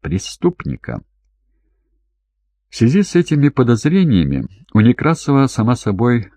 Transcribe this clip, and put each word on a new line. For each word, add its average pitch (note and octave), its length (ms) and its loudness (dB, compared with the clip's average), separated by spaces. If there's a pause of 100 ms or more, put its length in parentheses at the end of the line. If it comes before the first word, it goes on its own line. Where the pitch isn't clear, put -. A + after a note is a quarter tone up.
Преступника. D2 1000 -6 (1700)
В - 80 -20
связи C#3 260 2
с - 140 -2
этими D3+ 320 2
подозрениями A#2+ 960 0 (280)
у G#2+ 60 -4
Некрасова, C#3 680 2
сама A#2+ 280 0
собой A2+ 640 -2